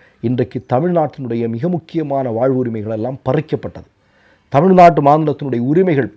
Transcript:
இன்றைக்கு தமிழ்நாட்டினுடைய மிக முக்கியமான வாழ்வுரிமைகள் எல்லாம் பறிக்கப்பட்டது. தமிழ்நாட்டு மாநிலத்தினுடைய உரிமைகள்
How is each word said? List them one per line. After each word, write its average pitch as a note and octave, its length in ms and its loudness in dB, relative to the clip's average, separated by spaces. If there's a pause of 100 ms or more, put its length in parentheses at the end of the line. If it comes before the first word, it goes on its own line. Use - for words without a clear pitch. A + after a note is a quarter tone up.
(200)
இன்றைக்கு B2 520 -4
தமிழ்நாட்டினுடைய C3 760 -2
மிக A2+ 200 -6
முக்கியமான C#3+ 640 -4
வாழ்வுரிமைகள் A#2 600 -2
எல்லாம் A#2 260 -6 (120)
பறிக்கப்பட்டது. C3 560 -6 (640)
தமிழ்நாட்டு E3+ 540 6
மாநிலத்தினுடைய C#3+ 560 0
உரிமைகள் C#3 580 0